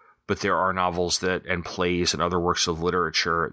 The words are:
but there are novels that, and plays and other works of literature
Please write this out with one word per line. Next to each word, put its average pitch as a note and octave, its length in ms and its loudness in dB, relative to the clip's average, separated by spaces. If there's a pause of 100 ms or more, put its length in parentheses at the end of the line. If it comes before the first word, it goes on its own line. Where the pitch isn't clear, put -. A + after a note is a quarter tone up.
(280)
but G2 120 -2
there F#2+ 160 0
are F#2 160 2
novels F2+ 460 0
that, F#2 280 -2
and E2+ 180 -2
plays F2 500 0
and D#2 80 -2
other F2 180 0
works F2 280 2
of E2 120 -2
literature E2+ 720 0